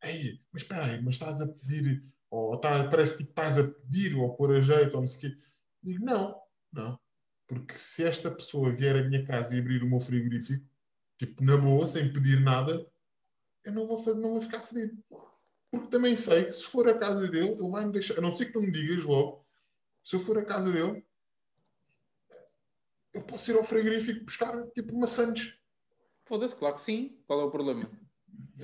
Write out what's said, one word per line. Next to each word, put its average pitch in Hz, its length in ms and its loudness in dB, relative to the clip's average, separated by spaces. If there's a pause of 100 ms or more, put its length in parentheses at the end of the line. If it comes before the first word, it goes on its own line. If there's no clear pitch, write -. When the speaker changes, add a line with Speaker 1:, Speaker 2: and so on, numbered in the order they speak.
Speaker 1:
"Ei, 156 380 -8 (120)
mas - 100 -12
espera 170 240 -6
aí, 117 160 -4
mas 127 140 0
estás 156 260 -6
a 147 60 -2
pedir", 139 540 -2 (280)
ou 113 280 -2
tá, 143 300 2
parece 156 300 4
tipo, 143 120 -10
"Estás 151 280 0
a 139 100 4
pedir, 156 480 -4
ou 123 140 2
a - 60 -6
pôr 139 200 4
a 135 60 6
jeito", 147 320 6
ou 127 60 -2
não 127 60 0
sei - 120 -10
o - 20 -20 (140)
quê. - 40 -20 (440)
Digo, 185 220 -6
"Não, 202 340 -2 (340)
não." 123 260 -8 (480)
Porque 127 280 -10
se - 300 -4
esta 165 260 -2
pessoa 135 400 -2
vier 135 260 2
à 131 100 2
minha 135 200 0
casa 120 280 -2
e 127 40 0
abrir 123 240 0
o 123 80 0
meu 127 100 2
frigorífico, 120 640 -2 (540)
tipo, - 260 -6
na 139 140 8
boa, 139 280 6
sem 151 260 0
pedir 135 280 4
nada, 135 460 2 (800)
eu 202 80 -8
não 220 140 -2
vou 226 160 -4
fa-, 226 120 0
não 220 180 -2
vou 226 80 0
ficar 226 200 -6
fedido. 226 360 -6 (760)
Porque - 180 -6
também 247 280 4
sei 180 280 4
que - 80 -4
se - 120 -8
for 240 240 2
a 226 100 6
casa 196 300 0
dele, 165 200 2 (100)
ele 180 120 -4
vai-me 208 220 -2
deixar, 196 260 -4
a - 40 0
não 175 100 2
ser 240 140 -4
que - 60 -10
tu 226 100 -2
me 190 80 0
digas 156 340 -2
logo, 143 420 0 (580)
se - 120 -4
eu 180 40 -2
for 214 180 0
à 208 60 0
casa 190 280 -2
dele, 170 320 -2 (2000)
eu 185 100 -10
posso - 280 -6
ir 220 60 4
ao 220 80 4
frigorífico 220 600 0
buscar, 240 320 -2 (140)
tipo, 226 280 -8
maçãs. 233 600 -2 (680)
Speaker 2:
Foda-se, 233 280 -4
claro 143 220 -2
que - 40 -12
sim. 240 460 -6
Qual 143 140 0
é 143 40 2
o 139 60 -2
problema? 135 400 -4 (720)